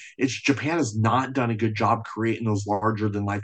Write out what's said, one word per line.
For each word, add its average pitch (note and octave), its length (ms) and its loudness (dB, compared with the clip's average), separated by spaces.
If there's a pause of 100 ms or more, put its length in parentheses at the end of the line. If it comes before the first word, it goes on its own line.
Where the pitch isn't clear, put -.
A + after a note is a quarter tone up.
(180)
It's C3 160 0
Japan C#3+ 440 0
has G#2+ 180 0
not A#2+ 380 2
done A#2+ 180 0
a A2+ 40 -2
good G#2+ 200 0
job A2 280 2
creating A2 420 -2
those G#2 220 0
larger G#2 420 0
than G2+ 160 -2
life G2+ 180 -4